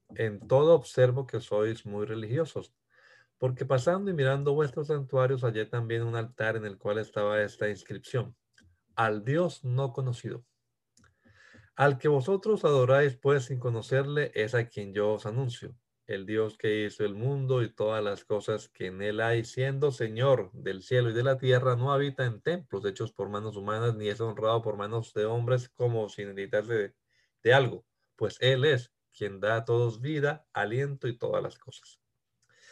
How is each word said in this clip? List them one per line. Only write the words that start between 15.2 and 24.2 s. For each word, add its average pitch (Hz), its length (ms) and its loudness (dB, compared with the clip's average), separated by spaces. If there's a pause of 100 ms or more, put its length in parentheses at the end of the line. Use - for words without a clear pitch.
anuncio. 120 500 -6 (320)
El 98 200 -8
Dios 107 320 -2
que 107 260 0
hizo 104 200 -4
el 101 100 -2
mundo 131 480 0
y 113 100 -2
todas 107 320 -2
las 101 200 -4
cosas 107 440 -4
que - 180 -10
en 92 160 -10
él 104 180 -2
hay, 117 240 0
siendo 135 460 -2
Señor 117 600 0
del 95 300 -8
cielo 123 280 2
y 110 40 -4
de 117 80 0
la 135 160 2
tierra, 127 360 2
no 127 180 0
habita 139 340 0
en 110 160 -6
templos 151 420 -4
hechos 104 280 -4
por 98 180 -6
manos 104 260 -6
humanas, 110 380 -2
ni 107 140 -4
es 101 120 -4